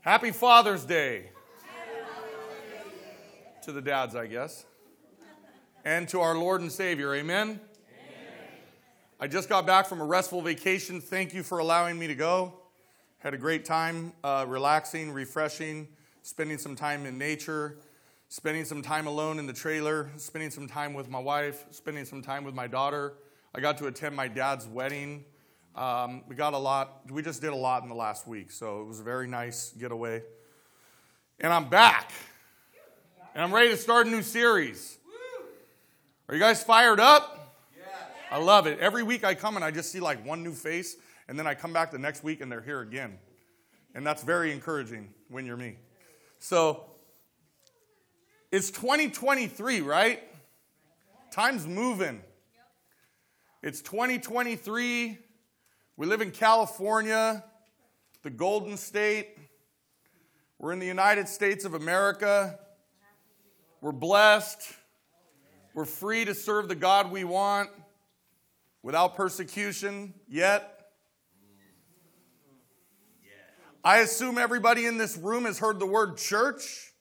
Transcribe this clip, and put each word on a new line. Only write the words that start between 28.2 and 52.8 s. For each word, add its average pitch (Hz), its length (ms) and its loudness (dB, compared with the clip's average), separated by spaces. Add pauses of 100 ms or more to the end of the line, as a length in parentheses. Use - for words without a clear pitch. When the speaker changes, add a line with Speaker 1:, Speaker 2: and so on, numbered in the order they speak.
Speaker 1:
week, 107 240 -12
so 107 300 -8
it 107 60 -12
was 110 120 -14
a 107 40 -16
very 123 240 -6
nice 120 420 -8
getaway. 117 540 -8 (1160)
And 170 140 2
I'm 156 160 2
back. 190 420 8 (1200)
And 156 100 -2
I'm 180 100 0
ready 233 160 6
to 214 80 0
start 233 300 4
a - 20 -2
new 226 140 -2
series. 214 720 0 (1300)
Are 143 60 -8
you 156 80 0
guys 220 220 6
fired 226 360 8
up? 262 560 6 (220)
Speaker 2:
Yeah. - 80 -20 (460)
Speaker 1:
I 139 80 -2
love 180 280 8
it. 147 120 -2
Every 208 240 2
week 226 200 0
I 190 120 2
come 214 200 -4
and 180 80 -2
I 156 80 -2
just 156 200 -8
see, 190 80 -8
like, 139 260 -2
one 165 180 -8
new 170 100 -8
face, 170 440 -8 (320)
and 139 100 -8
then 156 80 -4
I 143 60 -2
come 165 180 -10
back 165 200 0
the 135 80 -10
next 147 240 -8
week 156 180 -6
and 127 100 -12
they're 117 100 -10
here 135 200 -10
again. 110 380 -12 (760)
And 135 100 -10
that's 151 180 -2
very 165 280 0
encouraging 117 600 -8 (160)
when 127 160 -12
you're 120 100 -10
me. 123 220 -12 (600)
So, 165 440 2 (1700)
it's 196 200 0
twenty 277 380 0
twenty-three, 240 720 -2
right? 185 420 2 (1080)
Time's 214 360 0
moving. 185 540 -4 (1400)